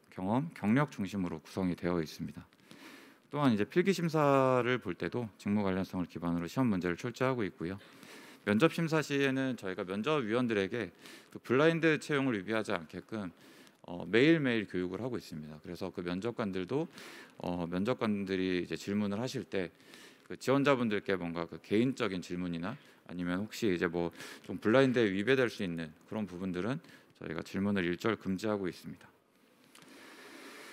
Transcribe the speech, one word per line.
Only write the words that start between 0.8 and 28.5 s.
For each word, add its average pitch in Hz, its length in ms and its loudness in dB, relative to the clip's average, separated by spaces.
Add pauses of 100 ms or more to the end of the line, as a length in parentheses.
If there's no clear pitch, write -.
중심으로 90 500 -4
구성이 90 360 -2
되어 87 240 0
있습니다. 80 460 -8 (840)
또한 143 220 4
이제 104 120 4
필기 180 280 4
심사를 135 840 4
볼 90 160 -4
때도 110 420 -4
직무 104 260 2
관련성을 95 440 0
기반으로 87 400 -2
시험 131 220 0
문제를 87 280 0
출제하고 123 480 -2
있고요. 87 340 -6 (640)
면접 113 280 6
심사 160 300 0
시에는 135 540 0
저희가 95 280 -6
면접위원들에게 110 1040 0 (420)
그 104 80 -14
블라인드 156 580 4
채용을 135 380 0
유비하지 104 360 -2
않게끔, 90 580 -6 (520)
어, 87 240 -10
매일매일 120 600 4
교육을 92 360 -4
하고 120 160 -4
있습니다. 76 440 -12
그래서 87 320 -8
그 98 60 -6
면접관들도, 98 880 -2 (500)
어, 87 280 -2
면접관들이 95 1000 0
이제 80 120 -4
질문을 101 440 -2
하실 123 240 -6
때 92 260 -4 (560)
그 90 100 -10
지원자분들께 123 800 2
뭔가 85 320 -4
그 82 160 -14
개인적인 107 580 0
질문이나 87 560 -4 (300)
아니면 90 340 -4
혹시 107 320 -2
이제 87 140 2
뭐 85 240 0 (320)
좀 90 160 -8
블라인드에 120 540 6
위배될 117 380 2
수 - 120 -6
있는 82 300 -4 (160)
그런 107 180 -4
부분들은 92 540 -4 (400)
저희가 85 220 -6
질문을 98 420 0
일절 90 320 0
금지하고 98 500 -2